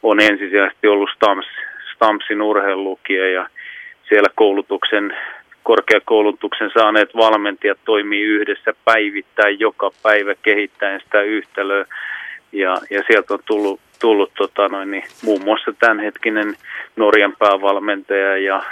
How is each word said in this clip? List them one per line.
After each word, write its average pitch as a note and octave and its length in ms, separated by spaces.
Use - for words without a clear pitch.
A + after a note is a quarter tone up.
on G#2+ 160
ensisijaisesti G2+ 680
ollut G2+ 220
Stams-, - 840
Stamsin G#2+ 460
urheilulukio, G2 840
ja F#2 240
siellä G#2 260
koulutuksen, G2+ 800
korkeakoulutuksen G#2+ 1080
saaneet G#2+ 420
valmentajat G#2 680
toimii G#2 360
yhdessä G#2 520
päivittäin G#2 760
joka G#2 320
päivä G2+ 380
kehittäen G2+ 580
sitä - 220
yhtälöä, G2+ 640
ja, F#2 260
ja G2+ 180
sieltä G#2 260
on G2 120
tullut G#2 340
tullut, G#2 380
tota G2+ 300
noin, G2 240
niin G2 120
muun G#2 200
muassa G#2+ 360
tämänhetkinen G#2+ 760
Norjan G#2 440
päävalmentaja G2 1000
ja G2 340